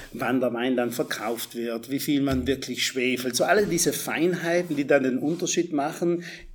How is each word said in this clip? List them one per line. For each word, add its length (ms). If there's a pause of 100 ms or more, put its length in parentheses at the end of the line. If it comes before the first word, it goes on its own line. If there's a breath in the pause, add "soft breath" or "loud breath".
(120)
wann 280
der 120
Wein 220
dann 160
verkauft 640
wird, 340
wie 120
viel 200
man 280
wirklich 360
schwefelt. 520
So 80
alle 220
diese 260
Feinheiten, 840
die 120
dann 180
den 140
Unterschied 540
machen 520 (300 loud breath)